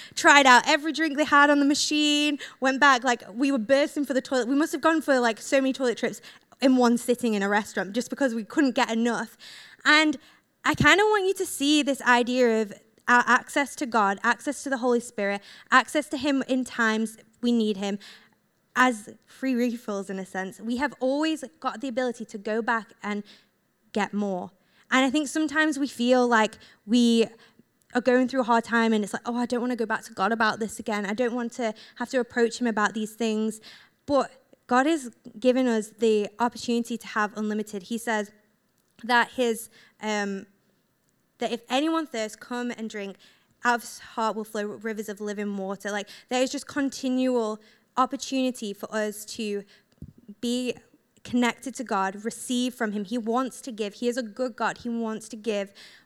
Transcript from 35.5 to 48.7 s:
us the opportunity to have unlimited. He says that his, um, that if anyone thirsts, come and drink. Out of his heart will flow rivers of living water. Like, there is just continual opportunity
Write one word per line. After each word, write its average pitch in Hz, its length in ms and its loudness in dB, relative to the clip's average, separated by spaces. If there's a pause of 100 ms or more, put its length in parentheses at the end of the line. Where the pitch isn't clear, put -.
us 220 220 0 (100)
the 220 300 2 (100)
opportunity 233 580 -2
to 214 120 -12
have 208 280 -4
unlimited. 208 480 -6
He 233 140 -6
says 214 340 -4 (720)
that 233 300 2
his, 233 360 -2 (320)
um, 202 460 -4 (920)
that 220 140 -4
if 233 160 -6
anyone 311 380 0
thirsts, 220 300 -8
come 240 340 -8
and 226 180 -8
drink. 202 280 -10 (500)
Out 240 100 2
of 233 40 -2
his - 180 -16
heart 220 380 -4
will 220 80 -6
flow 208 200 -6
rivers 208 440 -8
of 202 120 -10
living 208 360 -6
water. 196 340 -6
Like, 202 180 -6 (200)
there 254 140 0
is 262 80 -2
just 285 160 -10
continual 254 920 -2 (380)
opportunity 254 800 -2